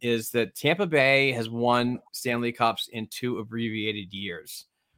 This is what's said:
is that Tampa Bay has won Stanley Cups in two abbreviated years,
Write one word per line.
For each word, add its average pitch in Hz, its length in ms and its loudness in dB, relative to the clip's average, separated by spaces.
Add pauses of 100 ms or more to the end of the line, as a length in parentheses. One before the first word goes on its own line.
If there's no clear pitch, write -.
is 117 300 -2
that 113 240 0
Tampa 170 320 2
Bay 135 460 4
has 117 160 -2
won 120 520 2 (120)
Stanley 120 400 -2
Cups 117 360 0
in 113 180 -8
two 123 320 -6
abbreviated 107 760 -4
years, 95 540 -10 (320)